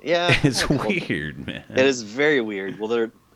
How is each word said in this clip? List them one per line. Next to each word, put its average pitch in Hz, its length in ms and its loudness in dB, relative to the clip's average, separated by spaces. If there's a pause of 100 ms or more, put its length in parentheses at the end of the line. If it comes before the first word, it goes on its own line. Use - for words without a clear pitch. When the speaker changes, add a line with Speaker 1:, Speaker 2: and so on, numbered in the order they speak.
Speaker 1:
yeah. 170 380 2
Speaker 2:
<laughs> - 40 2
It's 135 180 2
Speaker 1:
I - 40 0
don't 147 120 4
know. 107 100 -2
Speaker 2:
weird, 76 580 -4
man. - 240 -10
Speaker 1:
It 131 160 4
is 127 160 0
very 131 400 2
weird. 98 360 -6
Well, 107 100 -4
they're, 117 220 0 (260)